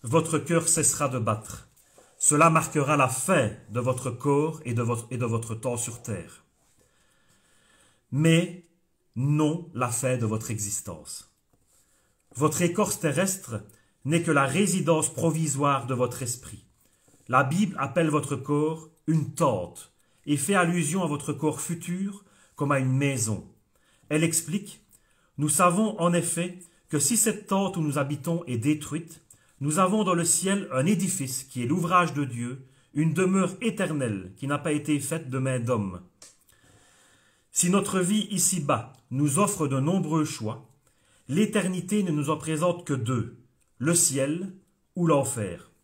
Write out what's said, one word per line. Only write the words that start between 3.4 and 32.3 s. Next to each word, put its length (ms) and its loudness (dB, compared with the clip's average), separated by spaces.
de 100 -2
votre 320 -2
corps 540 0
et 80 -4
de 80 0
votre, 280 -2
et 80 -6
de 80 -2
votre 300 -2
temps 220 -4
sur 240 -8
terre. 420 -10
Mais 560 2
non 580 0
la 140 -2
fin 300 -2
de 80 -2
votre 260 -4
existence. 840 -10
Votre 260 0
écorce 380 0
terrestre 640 -2
n'est 180 2
que 100 -2
la 140 4
résidence 680 2
provisoire 760 0
de 60 -2
votre 300 -2
esprit. 420 -10
La 160 4
Bible 340 0
appelle 300 0
votre 260 0
corps 540 -2
une 260 0
tente 600 -2
et 100 2
fait 200 0
allusion 480 2
à 40 -2
votre 240 -4
corps 300 -2
futur 640 -6
comme 160 -2
à 80 2
une 160 2
maison. 500 0
Elle 160 0
explique : « 580 -4
Nous 120 0
savons 500 4
en 140 4
effet 460 -2
que 120 0
si 180 2
cette 300 0
tente 280 0
où 60 -2
nous 160 0
habitons 480 -2
est 120 -4
détruite, 640 -4
nous 200 0
avons 260 2
dans 80 2
le 100 2
ciel 480 0
un 140 0
édifice 580 0
qui 200 -6
est 20 -2
l'ouvrage 480 2
de 100 -2
Dieu, 420 -8